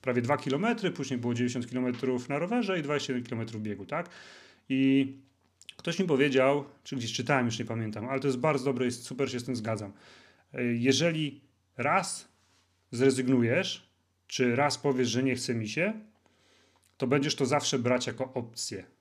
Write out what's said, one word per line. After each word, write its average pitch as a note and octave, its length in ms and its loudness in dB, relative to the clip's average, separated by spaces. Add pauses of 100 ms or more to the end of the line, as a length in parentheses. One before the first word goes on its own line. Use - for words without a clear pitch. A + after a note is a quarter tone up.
prawie B2 200 2
dwa C#3 140 2
kilometry, F3+ 540 0
później C3 300 -6
było A#2+ 140 -2
dziewięćdziesiąt A#2+ 340 -2
kilometrów B2 600 -2
na C#3+ 100 -2
rowerze F#3+ 400 -2
i D#3 40 -4
dwadzieścia C#3+ 300 -2
jeden A#2+ 140 -4
kilometrów A2+ 360 -6
biegu, G#2 240 -6
tak? F3 220 -6 (600)
I C3+ 440 4 (640)
ktoś E3+ 220 -4
mi F#3+ 80 2
powiedział, C#3 580 4 (200)
czy C#3 120 -8
gdzieś A2+ 160 -4
czytałem, B2+ 340 0
już A2+ 120 -2
nie A#2 60 -4
pamiętam, A2 440 -6
ale C3+ 120 -2
to C#3 80 0
jest B2 100 0
bardzo C#3 260 0
dobre, B2+ 200 0
jest A#2+ 180 -2
super, C3 280 -4
się A#2+ 100 -4
z A#2+ 40 -12
tym B2+ 120 -4
zgadzam. G#2+ 360 -6 (600)
E, B2 100 -4
jeżeli C3+ 760 2 (360)
raz E3+ 520 -2 (600)
zrezygnujesz, B2+ 1000 2 (380)
czy B2 300 2
raz C#3+ 220 2
powiesz, B2+ 300 2
że A#2+ 140 0
nie C3 120 2
chce B2 200 -4
mi G#2+ 140 -4
się, F3+ 240 -2 (1040)
to C3 100 -2
będziesz C#3+ 280 2
to C3+ 120 0
zawsze C3+ 320 0
brać B2 280 2
jako B2+ 280 -6
opcję. A2+ 500 -8 (160)